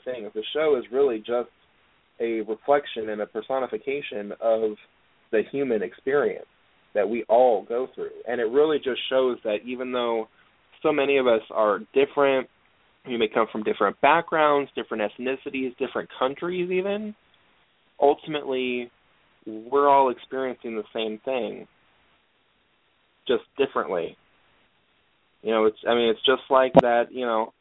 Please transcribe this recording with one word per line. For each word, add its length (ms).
things. 300
The 80
show 240
is 140
really 260
just 300
a 220
reflection 680
and 120
a 40
personification 1120
of 320
the 180
human 320
experience 640
that 140
we 200
all 400
go 260
through. 160
And 120
it 40
really 340
just 220
shows 320
that 140
even 260
though 360
so 100
many 260
of 80
us 240
are 300
different, 560
we 100
may 120
come 220
from 140
different 360
backgrounds, 760
different 260
ethnicities, 760
different 320
countries 520
even, 440
ultimately 920
we're 440
all 220
experiencing 680
the 80
same 300
thing, 420
just 160
differently. 580
You 100
know, 140
it's, 100
I 60
mean, 140
it's 180
just 240
like 300
that, 320
you 140
know, 340